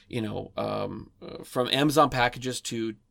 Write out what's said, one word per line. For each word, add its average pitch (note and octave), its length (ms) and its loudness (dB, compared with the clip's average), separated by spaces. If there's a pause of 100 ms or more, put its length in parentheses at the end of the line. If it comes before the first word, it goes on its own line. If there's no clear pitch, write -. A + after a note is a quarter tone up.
you A#2 140 -2
know, G#2 340 -6
um, G#2 540 -4 (100)
uh, - 240 -14
from B2+ 240 -2
Amazon C#3+ 400 6
packages B2 540 0
to A2+ 320 -4 (160)